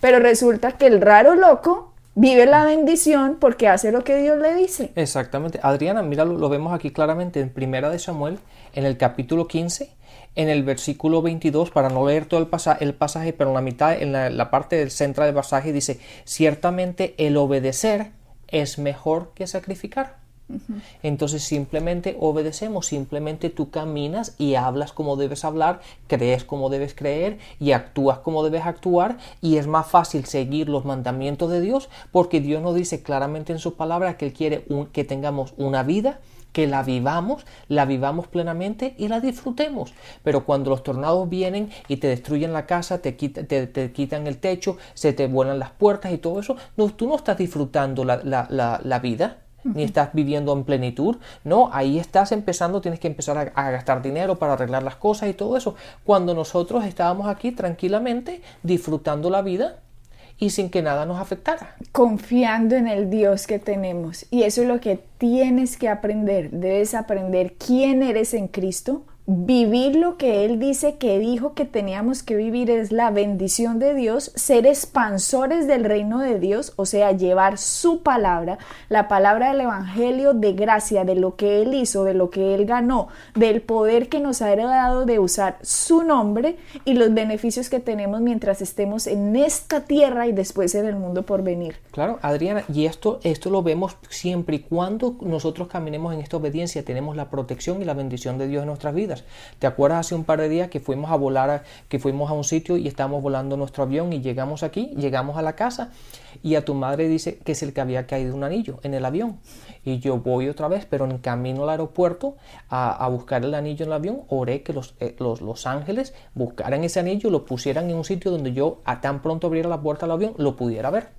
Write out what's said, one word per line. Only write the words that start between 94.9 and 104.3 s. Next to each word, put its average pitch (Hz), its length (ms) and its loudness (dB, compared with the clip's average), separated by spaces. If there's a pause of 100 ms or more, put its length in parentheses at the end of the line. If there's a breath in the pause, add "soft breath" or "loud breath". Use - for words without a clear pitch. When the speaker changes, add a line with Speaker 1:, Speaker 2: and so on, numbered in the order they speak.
Speaker 2:
nosotros 165 480 -4
caminemos 160 440 -6
en 156 60 -6
esta 147 160 -8
obediencia, 156 480 -4
tenemos 139 320 -6
la 143 140 -8
protección 139 520 -6
y 190 40 -4
la 156 80 -4
bendición 127 440 -6
de 135 120 -4
Dios 143 140 -2
en 147 40 -6
nuestras 147 260 -6
vidas. 185 200 -2 (460 loud breath)
¿Te 139 80 0
acuerdas 143 400 2
hace 175 80 -4
un 160 80 -4
par 156 180 2
de 156 80 0
días 175 200 -2
que 151 100 -6
fuimos 139 320 -4
a 160 40 0
volar, 135 360 2
a, 143 120 -2 (240 loud breath)
que 139 120 -4
fuimos 143 320 -2
a - 20 -2
un 147 100 -4
sitio 160 340 -2
y 170 100 -2
estábamos 139 340 -4
volando 135 340 -2
nuestro 139 280 -4
avión 151 280 -2
y 147 100 -4
llegamos 131 420 -4